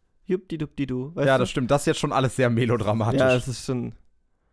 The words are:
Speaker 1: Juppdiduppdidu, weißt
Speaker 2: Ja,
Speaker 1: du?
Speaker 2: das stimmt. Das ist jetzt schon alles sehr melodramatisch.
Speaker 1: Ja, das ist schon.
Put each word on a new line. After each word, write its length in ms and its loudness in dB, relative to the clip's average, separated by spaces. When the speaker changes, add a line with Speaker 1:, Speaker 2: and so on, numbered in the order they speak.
Speaker 1:
Juppdiduppdidu, 880 -6
weißt 120 0
Speaker 2:
Ja, 100 6
Speaker 1:
du? 60 2
Speaker 2:
das 80 -2
stimmt. 200 -2
Das 120 2
ist 40 -6
jetzt 140 0
schon 120 -2
alles 240 0
sehr 140 2
melodramatisch. 680 2
Speaker 1:
Ja, 80 4
das 200 2
ist 160 -10
schon. 300 -6